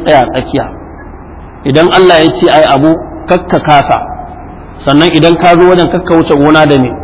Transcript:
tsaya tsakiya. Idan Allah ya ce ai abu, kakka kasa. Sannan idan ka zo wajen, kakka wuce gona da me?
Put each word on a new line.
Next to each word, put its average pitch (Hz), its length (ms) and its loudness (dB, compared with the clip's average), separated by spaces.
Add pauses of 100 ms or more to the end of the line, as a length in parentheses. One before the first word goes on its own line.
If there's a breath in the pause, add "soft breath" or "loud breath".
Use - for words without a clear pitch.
tsaya 143 240 2
tsakiya. 131 380 -6 (960)
Idan 147 240 2
Allah 180 380 4
ya - 80 0
ce - 180 -2
ai 156 160 4
abu, 139 240 2 (320)
kakka 180 400 -2
kasa. 143 320 2 (880)
Sannan 147 320 2
idan 160 240 2
ka 170 160 2
zo 175 160 4
wajen, 175 160 2
kakka 180 260 -4
wuce 165 220 2
gona 151 320 2
da 143 80 2
me? 127 140 0 (140)